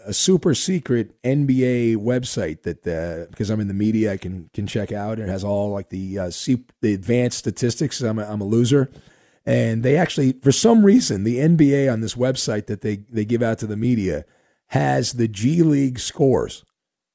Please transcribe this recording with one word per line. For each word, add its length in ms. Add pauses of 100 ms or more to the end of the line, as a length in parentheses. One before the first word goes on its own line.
a 80
super 420
secret 680
N 220
B 180
A 320
website 640
that, 240
uh, 440
because 200
I'm 100
in 60
the 80
media, 380
I 60
can, 360
can 140
check 240
out. 260
It 100
has 140
all, 280
like, 180
the, 300
uh, 120
se-, 320 (200)
the 120
advanced 440
statistics. 640
I'm 160
a, 80
I'm 160
a 20
loser. 460 (560)
And 360
they 140
actually, 380
for 180
some 320
reason, 400
the 160
N 160
B 180
A 140
on 120
this 140
website 520
that 160
they, 160 (120)
they 140
give 180
out 180
to 60
the 100
media 480 (440)
has 460
the 140
G 340
League 360
scores, 640 (520)